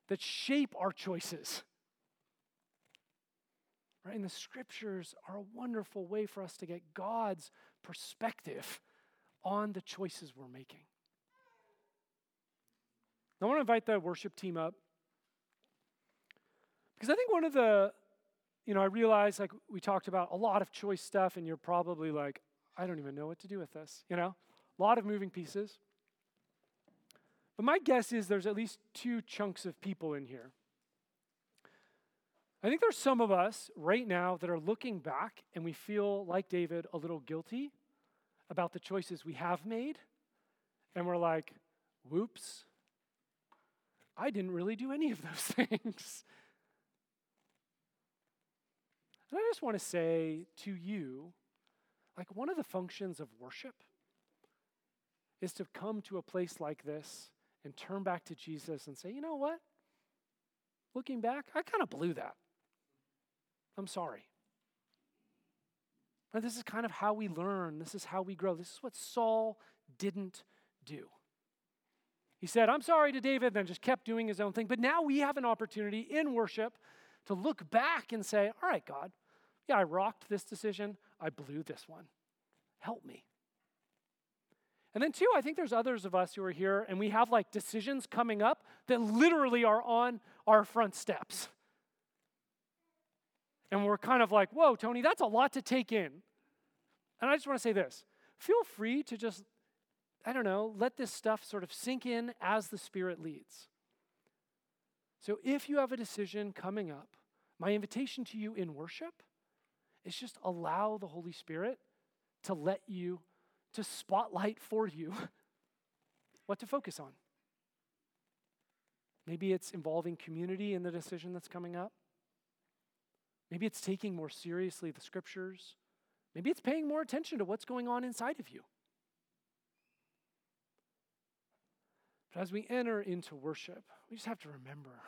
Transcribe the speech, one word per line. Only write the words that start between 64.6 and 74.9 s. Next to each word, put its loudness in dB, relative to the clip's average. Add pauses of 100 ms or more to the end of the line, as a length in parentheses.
And 0
this -4
is -10
kind -4
of -2
how 0
we -4
learn. -2
This -10
is -10
how -4
we -6
grow. 0
This -12
is -20
what -10
Saul 2 (380)
didn't -6 (400)
do. -14 (1300)
He -10
said, 6
"I'm 4
sorry" 6
to -2
David, 2
then 2
just -8
kept 2
doing 0
his -4
own 0
thing. -2
But 0
now 4